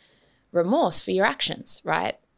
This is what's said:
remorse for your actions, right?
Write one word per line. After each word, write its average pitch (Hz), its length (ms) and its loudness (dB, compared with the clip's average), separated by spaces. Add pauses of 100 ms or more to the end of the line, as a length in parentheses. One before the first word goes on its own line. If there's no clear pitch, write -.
(520)
remorse 190 500 2
for - 80 -2
your 190 160 0
actions, - 580 -4
right? 160 360 -2 (180)